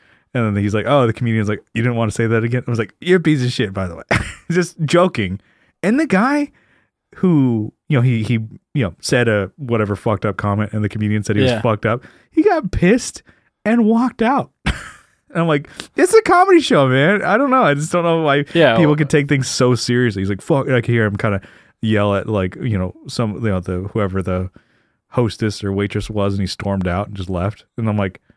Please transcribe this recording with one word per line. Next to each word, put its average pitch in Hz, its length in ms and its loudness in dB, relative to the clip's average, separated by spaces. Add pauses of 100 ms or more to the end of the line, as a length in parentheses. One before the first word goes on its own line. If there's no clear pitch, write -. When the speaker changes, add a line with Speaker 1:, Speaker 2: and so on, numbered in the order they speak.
(340)
Speaker 1:
And 120 100 0 (120)
then 101 60 0
he's 101 100 0
like, 107 140 -2
"Oh," 135 220 4
the 110 40 0
comedian's 110 360 0
like, 104 120 -2 (140)
"You 113 80 -2
didn't 120 140 0
wanna 113 160 -2
say 113 160 0
that 113 160 0
again?" 120 200 -2
I 123 60 -6
was 113 80 -2
like, 110 220 -4
"You're 180 160 2
a 175 40 4
piece 151 240 2
of 123 60 0
shit, 104 240 -2
by 95 140 -4
the 80 80 -10
way." - 140 -16
<laughs> - 420 -4
Just 175 320 -2
joking. 139 560 0 (420)
And 220 160 0
the 320 80 0
guy 277 460 0 (640)
who, 131 560 0 (160)
you 147 100 2
know, 117 40 2
he, 120 200 2
he, 117 120 -2 (380)
you 135 120 0
know, 87 160 -6
said 123 260 0
a 101 300 0
whatever 110 400 -2
fucked 107 280 -4
up 101 120 -2
comment 104 360 -2
and 107 120 -4
the 101 40 -2
comedian 107 360 -2
said 110 100 -2
he 113 100 2
Speaker 2:
Yeah. 123 100 2
Speaker 1:
was 107 80 -6
fucked 110 240 0
up, 117 180 -2 (260)
he 320 140 2
got 320 260 0
pissed - 540 0 (400)
and 233 200 2
walked 233 380 0
out. 247 300 -2 (120)
<laughs> - 80 -2 (640)
And 175 60 0
I'm 165 80 2
like, 147 180 0 (300)
"It's 415 160 2
a 440 100 8
comedy 359 380 6
show, 156 280 4
man." 147 340 2
I 202 160 0
don't 277 120 2
know. 254 120 4
I 147 100 4
just 147 180 -4
don't 175 140 -2
know 165 180 2
why 143 300 2
Speaker 2:
Yeah. 147 240 4
Speaker 1:
people 151 180 4
can 147 140 -2
take 143 200 2
things 135 200 0
so 127 260 2
seriously. 120 460 0
He's 95 80 -2
like, 98 140 -4
"Fuck." 143 260 0
I 123 140 2
can 120 120 -2
hear 113 120 2
him 101 100 -2
kinda 101 240 -2 (400)
yell 104 340 0
at, 98 140 -4
like, 95 280 -2
you 117 220 -4
know, 92 160 -4 (140)
some, 110 280 -4
you 117 120 -4
know, 95 100 0
the, 90 220 -6 (140)
whoever 95 260 -2
the 92 300 -4 (580)
hostess 110 560 -4
or 98 80 -2
waitress 101 380 -4
was, 101 240 -2
and 98 80 -2
he 92 40 -2
stormed 98 400 -4
out 92 220 -4
and 101 80 -14
just 92 140 -10
left. 92 340 -6 (140)
And 110 100 -2
I'm 104 80 -2
like, 98 240 -4 (160)